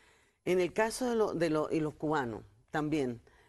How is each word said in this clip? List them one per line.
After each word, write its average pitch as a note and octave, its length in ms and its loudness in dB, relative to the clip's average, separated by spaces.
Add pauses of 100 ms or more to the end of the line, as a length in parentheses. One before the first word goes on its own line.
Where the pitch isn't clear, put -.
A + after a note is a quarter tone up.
(440)
en F#3 160 2
el F3 120 0
caso A3+ 380 0
de, A#3 60 0
lo, G#3+ 180 2
de E3 160 0
lo, D#3 220 0
y D#3+ 80 2
los D3+ 140 -2
cubanos C3+ 480 -2 (280)
también, D3 500 -2 (280)